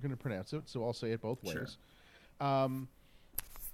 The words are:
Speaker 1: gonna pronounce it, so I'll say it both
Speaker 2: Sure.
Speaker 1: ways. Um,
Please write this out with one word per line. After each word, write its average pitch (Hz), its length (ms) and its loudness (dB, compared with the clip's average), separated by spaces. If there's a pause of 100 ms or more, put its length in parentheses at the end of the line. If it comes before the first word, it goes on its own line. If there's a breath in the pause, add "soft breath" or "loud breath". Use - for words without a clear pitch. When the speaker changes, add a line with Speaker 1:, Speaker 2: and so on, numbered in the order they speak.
Speaker 1:
gonna 135 140 0
pronounce 107 380 -2
it, 147 160 -2
so 120 160 -2
I'll 120 80 2
say 117 180 0
it 113 100 0
both 117 240 0
Speaker 2:
Sure. 85 160 -2
Speaker 1:
ways. - 160 -8 (640 loud breath)
Um, 135 480 4 (880 soft breath)